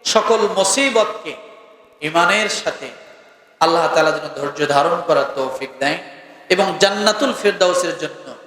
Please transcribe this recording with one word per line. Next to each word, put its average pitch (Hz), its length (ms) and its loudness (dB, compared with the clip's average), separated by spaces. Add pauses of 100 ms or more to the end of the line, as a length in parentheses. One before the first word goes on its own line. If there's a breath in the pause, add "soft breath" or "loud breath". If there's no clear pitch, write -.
সকল 220 520 2
মুসিবতকে 214 800 0 (640)
ইমানের 180 480 0
সাথে 151 400 -6 (720)
আল্লাহ 165 340 2
তাআলা 156 160 4
যেন 151 260 -6
ধৈর্য 143 320 -4
ধারণ 151 380 2
করার 143 180 2 (100)
তৌফিক 135 440 -6
দেয় 147 200 -2 (500)
এবং 185 300 2
জান্নাতুল 208 540 2 (100)
ফিরদাউসের 180 560 0
জন্য 143 360 -10 (120)